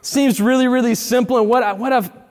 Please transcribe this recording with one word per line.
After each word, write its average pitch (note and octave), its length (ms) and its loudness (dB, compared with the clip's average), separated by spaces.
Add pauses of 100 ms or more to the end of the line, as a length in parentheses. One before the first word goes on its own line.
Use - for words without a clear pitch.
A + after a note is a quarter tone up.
Seems C4+ 380 0
really, B3+ 280 2
really B3 260 0
simple. B3 460 -2
And G#3+ 100 0
what A#3+ 140 2
I, G3+ 100 -2
what A#3 180 -4
I've A3+ 200 0 (200)